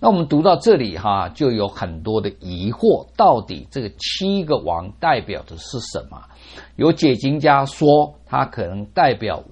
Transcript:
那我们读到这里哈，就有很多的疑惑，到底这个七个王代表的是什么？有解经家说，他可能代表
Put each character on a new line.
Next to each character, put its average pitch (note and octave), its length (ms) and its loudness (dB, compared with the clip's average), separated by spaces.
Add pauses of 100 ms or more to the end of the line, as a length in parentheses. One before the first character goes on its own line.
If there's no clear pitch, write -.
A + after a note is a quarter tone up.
那 - 60 2
我 G#3+ 60 6
们 E3+ 140 0
读 D3 120 2
到 F3 160 4
这 A3 200 4
里 G#2+ 200 -4
哈， G2 320 -2
就 C3+ 220 -2
有 G#2 180 -2
很 E2 340 -10
多 G#2+ 180 -2
的 G2+ 100 -4 (100)
疑 F2+ 300 -6
惑， F3+ 360 2 (100)
到 D#3+ 260 4
底 D2+ 280 -14
这 C3+ 120 -8
个 G#2 160 -8
七 G3 460 -4
个 D3 120 0
王 E2+ 420 -6
代 D3+ 220 0
表 F2 220 -8
的 - 160 -20
是 - 220 -12
什 - 300 -10
么？ - 120 -20 (540)
有 D#3 160 4
解 D3+ 240 2
经 C#3 220 -2
家 C#3 280 4
说， D3 480 2 (100)
他 C3 220 -2
可 G#2+ 200 -8
能 G2+ 200 -8
代 C#3 260 2
表 G2+ 400 -6